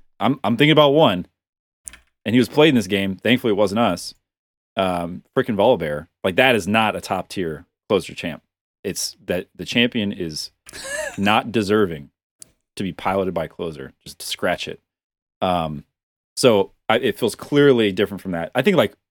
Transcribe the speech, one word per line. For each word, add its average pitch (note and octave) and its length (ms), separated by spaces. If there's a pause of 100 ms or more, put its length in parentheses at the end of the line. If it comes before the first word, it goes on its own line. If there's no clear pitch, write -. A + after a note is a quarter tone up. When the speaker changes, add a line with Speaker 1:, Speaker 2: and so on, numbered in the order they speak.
(200)
Speaker 1:
I'm, G#2+ 240
I'm A2+ 120
thinking D3+ 160
about D3 180
one, B2+ 360 (1000)
and G#2+ 100
he B2 40
was A#2 100
played D3+ 220
in C#3 40
this G#2+ 120
game. G2 300
Thankfully, A#2 360
it F#2+ 40
wasn't G2+ 240
us. G2 340 (640)
Um, F2+ 460 (140)
frickin' A#2+ 200
Volibear. E2+ 520 (140)
Like, F#2+ 140
that B2+ 180
is G2 120
not G#2 300
a F2 40
top F#2 280
tier E2 380 (220)
Closer - 260
champ. - 280 (400)
It's - 340 (100)
that F2+ 280
the F2+ 100
champion A#2 480
is D#2 380 (340)
Speaker 2:
<laughs> D5 340
Speaker 1:
not G#2+ 340
deserving G2 580 (640)
to - 60
be F#2 100
piloted F#2+ 420
by E2 140
Closer. D2 440 (120)
Just - 180
scratch - 440
it. - 140 (600)
Um, E2 440 (520)
so G#2+ 360 (160)
I, A2+ 100
it B2+ 200
feels A2 160
clearly C3 580
different G2 300
from F#2+ 100
that. E2+ 220
I B2+ 80
think, F#3 140
like, A#2 180 (160)